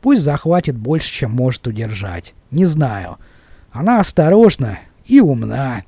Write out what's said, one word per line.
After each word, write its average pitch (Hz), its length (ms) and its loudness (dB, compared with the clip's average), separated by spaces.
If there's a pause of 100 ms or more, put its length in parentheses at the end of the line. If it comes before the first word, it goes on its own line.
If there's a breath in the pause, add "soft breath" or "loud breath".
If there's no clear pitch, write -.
Пусть 254 220 2
захватит 147 540 -2
больше, 135 360 -4
чем 127 180 -6
может 123 380 -2
удержать. 104 640 -10 (160)
Не 165 140 2
знаю. 123 540 -2 (520 soft breath)
Она 208 300 0
осторожна 170 800 2 (260)
и 277 140 6
умна. 120 680 -2